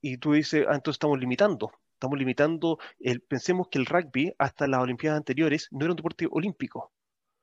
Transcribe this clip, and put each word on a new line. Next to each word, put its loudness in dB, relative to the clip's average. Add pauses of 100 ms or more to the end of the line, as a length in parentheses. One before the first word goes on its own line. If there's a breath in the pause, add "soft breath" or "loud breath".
y -6
tú 2
dices, 4
"Ah, 4
entonces -2
estamos 2
limitando, 0 (220)
estamos -4
limitando 0 (200 loud breath)
el", -2
pensemos -2
que -2
el 2
rugby 0
hasta 0
las 2
Olimpiadas 0
anteriores 0
no -6
era 0
un -2
deporte -4
olímpico. -4 (520)